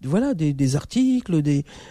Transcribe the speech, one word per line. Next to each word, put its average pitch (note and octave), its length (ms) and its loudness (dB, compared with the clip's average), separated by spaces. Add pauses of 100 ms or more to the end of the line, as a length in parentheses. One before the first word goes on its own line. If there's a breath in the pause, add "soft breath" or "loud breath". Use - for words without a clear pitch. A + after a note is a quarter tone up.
voilà, G#3 320 0
des, D#3 180 0
des C3+ 240 0
articles, A#3+ 640 0
des, C#3+ 240 0 (260 loud breath)